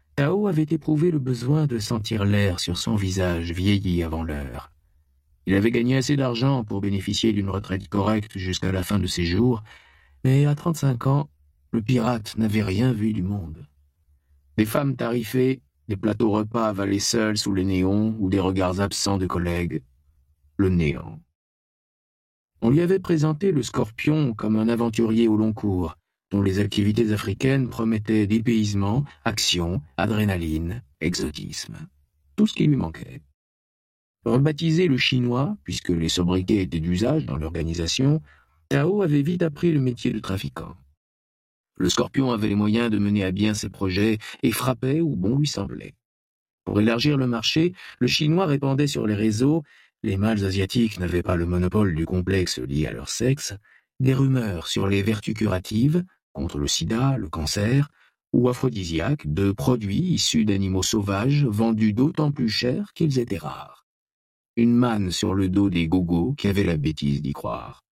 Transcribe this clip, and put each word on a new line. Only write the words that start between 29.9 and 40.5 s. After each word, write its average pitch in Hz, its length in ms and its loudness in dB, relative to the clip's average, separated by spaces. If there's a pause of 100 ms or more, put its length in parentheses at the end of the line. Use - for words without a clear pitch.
adrénaline, 95 840 -2 (180)
exotisme. - 760 -6 (600)
Tout 214 100 4
ce - 80 -10
qui 156 120 2
lui 147 100 6
manquait. 90 440 -6 (1040)
Rebaptisé 156 640 2
le 131 80 4
Chinois, 127 680 0
puisque 90 260 -4
les 82 180 0
sobriquets 92 540 2
étaient 82 180 -4
d'usage 113 460 0
dans 69 100 -4
l'organisation, 82 840 -2 (480)
Tao 170 320 2
avait 147 180 2
vite 175 220 -2
appris 165 280 0
le 147 100 2
métier 123 320 -2
de 110 60 -4
trafiquant. - 560 -8 (1000)